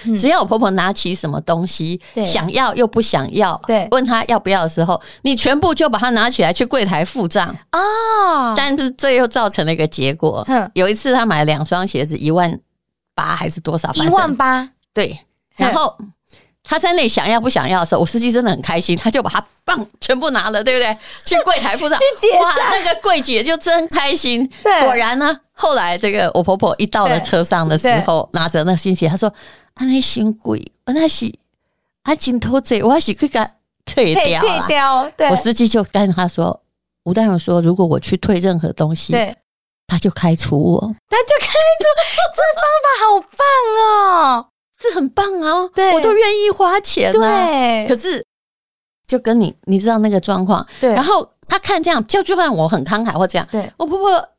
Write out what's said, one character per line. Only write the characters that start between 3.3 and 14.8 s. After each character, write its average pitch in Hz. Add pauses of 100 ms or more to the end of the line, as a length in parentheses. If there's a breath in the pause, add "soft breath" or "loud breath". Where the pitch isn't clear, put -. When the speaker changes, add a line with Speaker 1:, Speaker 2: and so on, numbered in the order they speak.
Speaker 2:
要， 185
Speaker 1:
对。 220
Speaker 2:
问 254
她 226
要 233
不 -
要 190
的 165
时 165
候， 170 (260 loud breath)
你 269
全 277
部 330
就 311
把 214
它 247
拿 226
起 247
来 170
去 240
柜 240
台 165
付 208
账。 175 (200)
Speaker 1:
哦。 392
Speaker 2:
但 277
是 262
这 269
又 247
造 233
成 180
了 160
一 -
个 156
结 139
果。 151
Speaker 1:
哼。 226
Speaker 2:
有 185
一 208
次 247
她 240
买 180
了 151
两 151
双 180
鞋 147
子， 156
一 151
万 170 (560)
八 156
还 165
是 160
多 160
少， -
反 -
正。 311
Speaker 1:
一 320
万 339
八。 262 (240)